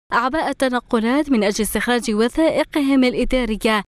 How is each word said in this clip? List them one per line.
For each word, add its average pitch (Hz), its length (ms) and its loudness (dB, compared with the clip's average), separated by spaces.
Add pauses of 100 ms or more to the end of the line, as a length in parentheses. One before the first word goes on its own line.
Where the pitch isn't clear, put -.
(120)
أعباء 254 360 -2
التنقلات 254 840 -2
من 220 140 2
أجل 214 180 0
استخراج 226 520 -2
وثائقهم 277 920 2
الإدارية 220 840 0